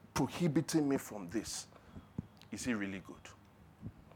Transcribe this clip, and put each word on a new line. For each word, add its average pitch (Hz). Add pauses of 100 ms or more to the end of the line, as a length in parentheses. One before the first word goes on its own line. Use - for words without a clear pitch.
(160)
prohibiting 160
me 139
from 101
this, - (840)
is 107
he 123
really 98
good?" - (880)